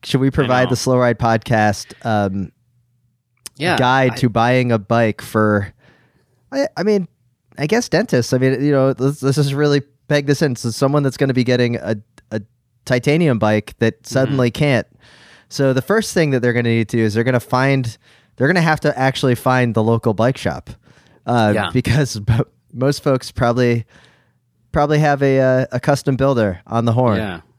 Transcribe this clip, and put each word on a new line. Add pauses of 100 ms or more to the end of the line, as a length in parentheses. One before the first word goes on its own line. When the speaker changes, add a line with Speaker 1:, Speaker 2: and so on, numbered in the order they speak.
Speaker 1:
should
we
provide
Speaker 2:
know.
Speaker 1:
the
Slow
Ride
podcast, (120)
um, (1080)
Speaker 2:
Yeah,
Speaker 1:
guide
Speaker 2:
I
Speaker 1:
to
buying
a
bike
for, (800)
I, (100)
I
mean, (500)
I
guess
dentists.
I
mean,
you
know,
let's,
let's
just
really (260)
peg
this
in.
So
someone
that's
gonna
be
getting
a, (340)
a (440)
titanium
bike
that
Speaker 2:
Mm-hmm.
Speaker 1:
suddenly
can't. (640)
So
the
first
thing
that
they're
gonna
need
to
do
is
they're
gonna
find, (400)
they're
gonna
have
to
actually
find
the
local
bike
shop, (560)
uh,
Speaker 2:
Yeah.
Speaker 1:
because
<laughs>
mo-, (280)
most
folks
probably, (840)
probably
have
a,
uh,
a
custom
builder
on
the
horn.
Speaker 2:
Yeah. (180)